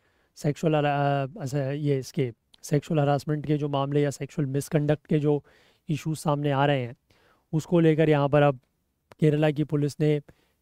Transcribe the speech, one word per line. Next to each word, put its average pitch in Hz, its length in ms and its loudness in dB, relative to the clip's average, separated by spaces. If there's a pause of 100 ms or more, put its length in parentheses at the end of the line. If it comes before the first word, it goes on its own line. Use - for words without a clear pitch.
(360)
सेक्सुअल 156 400 -2
हरा-, 143 640 0
अ, 190 60 -10
ऐसा 135 280 -4
ये 143 280 -2
इसके 127 320 -4 (320)
सेक्सुअल 151 360 -2
हरासमेंट 143 460 0
के 151 120 0
जो 147 120 -4
मामले 143 320 -2
या 143 80 0
सेक्सुअल 139 380 -6
मिसकंडक्ट 147 600 -2
के 156 120 0
जो 147 240 0 (460)
इश्यूज 156 280 -4
सामने 147 340 -2
आ 139 140 2
रहे 143 160 2
हैं, 120 140 -10 (580)
उसको 165 260 0
लेकर 160 300 4
यहाँ 143 200 2
पर 147 120 4
अब 143 180 2 (600)
केरला 151 320 2
की 151 120 -2
पुलिस 143 360 -4
ने 151 200 0 (420)